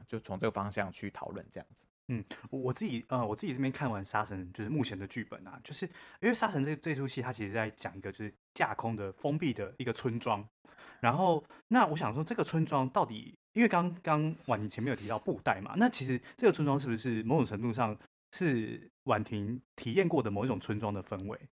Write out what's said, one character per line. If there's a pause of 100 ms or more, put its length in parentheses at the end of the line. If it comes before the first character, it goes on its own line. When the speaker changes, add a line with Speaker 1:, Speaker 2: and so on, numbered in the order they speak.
Speaker 1:
就
从
这
个
方
向
去
讨
论
这
样
子。 (220)
Speaker 2:
嗯， (260)
我，
我
自
己，
呃，
我
自
己
这
边
看
完
《杀
神》，
就
是
目
前
的
剧
本
啊，
就
是 (340)
因
为
《杀
神》
这，
这
出
戏，
它
其
实
在
讲
一
个
就
是 (220)
架
空
的、
封
闭
的
一
个
村
庄。 (520)
然
后， (280)
那
我
想
说，
这
个
村
庄
到
底， (160)
因
为
刚
刚 (120)
婉
婷
前
面
有
提
到
布
袋
嘛，
那
其
实 (160)
这
个
村
庄
是
不
是
某
种
程
度
上 (380)
是 (120)
婉
婷 (160)
体
验
过
的
某
一
种
村
庄
的
氛
围？ (160)